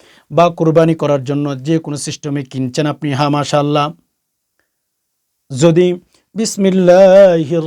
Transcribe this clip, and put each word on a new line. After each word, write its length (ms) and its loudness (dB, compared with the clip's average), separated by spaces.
বা 180 2
কোরবানি 460 0
করার 280 -4
জন্য 320 -6
যে 120 0
কোনো 180 -12
সিস্টেমে 540 -10
কিনছেন 420 -6
আপনি, 240 -8
হ্যাঁ, 180 -2
মাশাআল্লাহ। 580 -2
যদি 420 2
বিসমিল্লাহির 1300 4